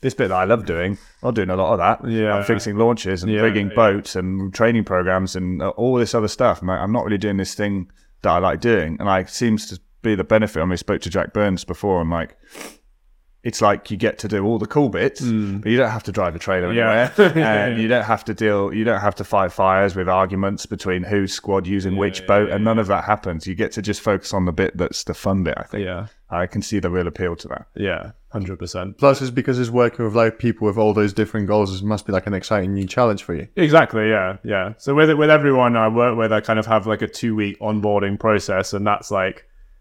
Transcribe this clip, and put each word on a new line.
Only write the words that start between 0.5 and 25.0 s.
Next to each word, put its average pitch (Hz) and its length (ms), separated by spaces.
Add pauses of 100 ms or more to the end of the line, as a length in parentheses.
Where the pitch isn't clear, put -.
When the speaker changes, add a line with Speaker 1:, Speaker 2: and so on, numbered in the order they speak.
Speaker 1:
doing, 87 280
I'm - 360
not 123 60
doing 95 140
a 92 60
lot 95 180
of 104 60
that. 104 300
Speaker 2:
Yeah. 110 260
Speaker 1:
I'm 101 80
fixing 104 340
launches 107 460
and 107 80
Speaker 2:
Yeah, 107 100
Speaker 1:
rigging 104 280
Speaker 2:
yeah. 104 60
Speaker 1:
boats 104 400
and 95 380
training 113 300
programs 92 520
and, 90 260
uh, 92 80
all 123 260
this 120 180
other 110 140
stuff. 107 340
I'm 90 60
like, 92 120
I'm 98 120
not 120 140
really 104 120
doing 98 200
this 95 180
thing 101 340 (320)
that 104 80
I 85 80
like 87 240
doing." 92 380
And 101 100
I 95 140
seems 107 460
to 95 100 (240)
be 110 120
the 92 80
benefit. 107 380
I - 40
mean, 92 80
I - 20
spoke - 260
to - 80
Jack 90 240
Burns 101 300
before, 92 380
and, 82 80
like, 82 260 (1080)
it's 117 180
like 104 280
you 104 80
get 104 220
to 110 80
do 98 180
all 110 140
the 104 80
cool 147 220
bits, 95 320
Speaker 2:
Mm. 104 420
Speaker 1:
but 110 80
you 117 60
don't 123 120
have 113 140
to - 80
drive 92 240
a 87 40
trailer 92 320
Speaker 2:
Yeah. 117 460
Speaker 1:
anywhere, 165 260
Speaker 2:
<laughs> 127 40
Speaker 1:
and 110 340
you 110 60
don't 117 160
have 113 220
to 110 100
deal, 104 360
you 107 120
don't 110 180
have 101 140
to - 80
fight 95 280
fires 95 440
with 92 120
arguments 95 600
between 92 360
whose 98 300
squad 95 320
using 95 280
Speaker 2:
Yeah, 95 60
Speaker 1:
which 95 220
Speaker 2:
yeah, 92 60
Speaker 1:
boat, 101 220
Speaker 2:
yeah, 92 60
Speaker 1:
and 104 80
none 110 140
Speaker 2:
yeah. 113 40
Speaker 1:
of 98 60
that 95 180
happens. 92 420
You 92 80
get 101 180
to 110 80
just 98 200
focus 101 300
on 95 140
the 87 60
bit 90 260
that's - 280